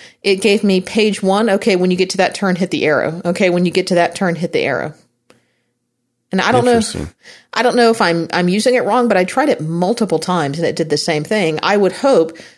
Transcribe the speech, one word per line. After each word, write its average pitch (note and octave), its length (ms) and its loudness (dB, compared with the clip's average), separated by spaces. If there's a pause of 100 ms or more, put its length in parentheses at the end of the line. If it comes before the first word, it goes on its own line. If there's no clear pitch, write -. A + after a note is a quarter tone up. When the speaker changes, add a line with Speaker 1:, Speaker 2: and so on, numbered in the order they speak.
(220)
Speaker 1:
It F#3+ 200 0
gave G#3 200 2
me F#3+ 200 2
page G#3+ 400 -2
one. G3+ 260 0
Okay, G3 280 2
when F#3 140 2
you F3+ 60 0
get F#3 140 0
to F#3 80 -8
that F#3 160 0
turn, F#3 220 -2
hit F3 140 -2
the D3 140 -2
arrow. D#3 400 0
Okay, F3 240 0
when F3 160 0
you E3+ 80 2
get F#3 140 0
to F#3 80 -2
that E3+ 200 2
turn, F3 200 -2
hit E3 180 -6
the - 80 -2
arrow. C3 320 -4 (1400)
And F#3+ 80 0
I F3 100 2
don't B3 140 4
know, B3 80 4
Speaker 2:
Interesting. G#3+ 380 -2 (420)
Speaker 1:
I A3+ 100 -2
don't A#3+ 140 2
know A#3 140 4
if A3+ 100 0
I'm, E3+ 320 0
I'm F3 160 0
using G#3+ 260 2
it A#3 100 0
wrong, A#3+ 220 0
but G#3 100 2
I F#3 80 2
tried C#4+ 260 0
it - 100 -2
multiple F3 580 -2
times D#3+ 400 -2
and E3 80 -2
it C3 80 -2
did D#3 160 -4
the D3 60 0
same D3+ 260 -2
thing. D#3+ 400 -2
I G3 140 2
would F#3+ 160 2
hope A#3+ 440 2 (220)